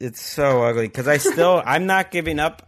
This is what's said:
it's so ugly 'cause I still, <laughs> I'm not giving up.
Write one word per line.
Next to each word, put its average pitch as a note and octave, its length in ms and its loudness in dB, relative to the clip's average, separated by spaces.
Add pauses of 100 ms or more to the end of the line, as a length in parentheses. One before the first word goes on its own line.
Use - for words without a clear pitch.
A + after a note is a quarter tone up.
it's B2 200 -10
so C3+ 420 0
ugly A#2 260 0
'cause B2 200 -6
I D3 100 4
still, E3+ 440 2
<laughs> - 40 -8
I'm D#3 200 0
not F#3+ 240 0
giving D#3 300 -4
up. D#3+ 280 -4